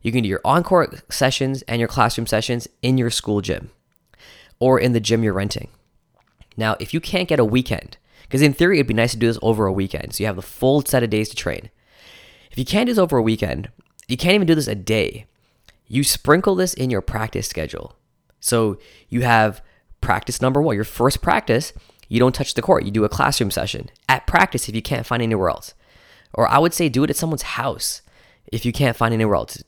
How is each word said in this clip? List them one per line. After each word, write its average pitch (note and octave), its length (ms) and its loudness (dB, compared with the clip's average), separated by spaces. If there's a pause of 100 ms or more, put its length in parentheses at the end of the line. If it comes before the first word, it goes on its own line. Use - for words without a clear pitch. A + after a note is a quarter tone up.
You A#2 100 -4
can A#2+ 120 0
do G#2+ 60 0
your F#2 140 -2
on-court E3 680 0
sessions C3+ 500 0
and A#2 180 -4
your A#2 80 0
classroom A#2 380 0
sessions A#2 400 -2 (140)
in C3 160 2
your A#2+ 140 0
school G#2 320 -2
gym - 280 -6 (880)
or C3 220 4
in B2 120 2
the A#2 80 2
gym A2+ 220 0
you're G#2 120 0
renting. G2 340 -4 (880)
Now, A2 240 0
if F2+ 140 -10
you E3 60 0
can't F3+ 280 -4
get D3+ 100 2
a B2 60 6
weekend, A2+ 540 -2 (320)
'cause C3+ 100 0
in C#3+ 140 4
theory, F3 240 2
it'd C#3+ 80 2
be A2 80 -2
nice A#2 180 2
to A#2 60 -8
do A#2 80 2
this A2+ 160 0
over A2 240 2
a F#2+ 60 0
weekend, - 420 -4
so - 80 -4
you G#2+ 60 -2
have G2 80 -6
the F2+ 60 -10
full C3+ 380 0
set C3+ 220 0
of A2+ 80 -2
days G#2+ 180 0
to - 80 -12
train. - 320 -8 (840)
If - 60 -12
you C3 80 -4
can't G#3+ 220 0
do B3 60 -2
this A3 60 0
over D#3+ 200 2
a A#2 40 2
weekend, G2+ 460 -2 (400)
you B2 80 -4
can't F3 180 2
even G3+ 120 2
do E3 80 4
this D3+ 120 0
a G#2+ 80 -4
day, G#2 520 -2 (600)
you B2+ 160 -2
sprinkle F3 520 2
this F#3 180 0
in C3 160 -2
your G#2 140 -2
practice A2 440 -4
schedule. - 480 -10 (460)
So A2+ 380 0 (320)
you A#2+ 100 0
have A2+ 420 2 (380)
practice - 400 -2
number C3 220 2
one, D3+ 120 0
your G#2 100 -2
first - 360 0
practice, - 540 0 (340)
you A#2 100 0
don't B2+ 160 4
touch - 200 -4
the A#2 80 -2
court. - 240 4
You G2+ 40 -4
do G#2+ 140 2
a G#2+ 40 0
classroom B2 420 0
session - 400 -6 (180)
at - 180 2
practice - 400 2
if G#2+ 80 -12
you A2+ 60 -2
can't A2+ 240 -4
find A#2+ 180 -2
anywhere G2+ 280 2
else. - 240 -8 (580)
Or A2+ 160 2
I B2 100 4
would E3 140 4
say E3+ 160 0
do C3 160 2
it C#3 60 0
at C#3+ 60 -2
someone's D#3+ 260 -4
house - 580 -6 (500)
if A2 140 -6
you A#2+ 80 0
can't B2+ 240 0
find A#2 160 0
anywhere A2 240 2
else. - 320 -6